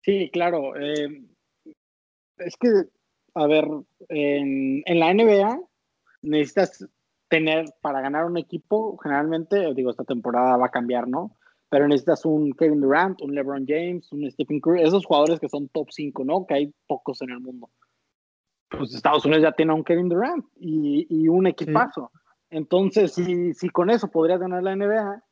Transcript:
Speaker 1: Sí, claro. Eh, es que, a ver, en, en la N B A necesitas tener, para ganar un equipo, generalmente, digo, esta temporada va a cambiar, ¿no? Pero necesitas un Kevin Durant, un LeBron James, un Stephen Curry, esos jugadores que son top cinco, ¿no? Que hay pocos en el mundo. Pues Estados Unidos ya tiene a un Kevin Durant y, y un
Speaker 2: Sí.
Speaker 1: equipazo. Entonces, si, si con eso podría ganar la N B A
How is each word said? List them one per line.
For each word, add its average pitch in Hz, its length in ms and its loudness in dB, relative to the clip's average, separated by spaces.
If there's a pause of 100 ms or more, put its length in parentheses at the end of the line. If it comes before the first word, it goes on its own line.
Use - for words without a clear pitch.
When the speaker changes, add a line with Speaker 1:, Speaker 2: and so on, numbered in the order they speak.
Speaker 1:
Sí, 190 300 0
claro. 170 480 -2
Eh, 147 460 -6 (1120)
es 175 180 -10
que, 247 140 2 (640)
a 151 140 0
ver, 156 180 4 (420)
en, 143 800 -2
en 170 140 2
la 160 120 4
N 214 140 4
B 202 180 6
A 240 160 -2 (640)
necesitas 151 680 -2 (400)
tener, 160 380 0 (160)
para 139 200 -4
ganar 147 240 -2
un 175 120 -4
equipo, 208 600 -4
generalmente, 160 760 -2
digo, 127 160 -2
esta 120 140 -8
temporada 123 540 0
va 123 100 2
a - 40 -4
cambiar, 120 360 -2
¿no? 160 280 -6 (340)
Pero 147 180 4
necesitas 147 360 2
un 156 300 0
Kevin 151 260 2
Durant, 160 400 2
un 143 140 -8
LeBron 139 340 -6
James, 170 440 -4
un 147 180 -8
Stephen 147 320 -6
Curry, 170 220 2
esos 180 240 2
jugadores 156 320 2
que 143 100 -6
son 143 200 -8
top 151 200 -6
cinco, 143 340 -8
¿no? 175 220 -2
Que 156 80 -4
hay 143 200 0 (120)
pocos 139 380 -8
en 127 80 -10
el 123 80 -12
mundo. 127 320 -16 (1000)
Pues 123 240 -8
Estados 139 320 0
Unidos 156 160 4
ya 156 100 4
tiene 160 200 0
a 156 40 2
un 156 80 -2
Kevin 175 240 0
Durant 233 380 -2 (140)
y, 156 500 -2
y 160 180 2
un 185 180 4
Speaker 2:
Sí. 175 60 4
Speaker 1:
equipazo. 156 600 -2 (400)
Entonces, 180 640 2
si, 175 420 -2
si 180 140 -4
con 180 200 0
eso 226 200 2
podría 170 280 2
ganar 180 240 -4
la 190 120 -2
N 196 120 -2
B 208 100 0
A 208 360 -4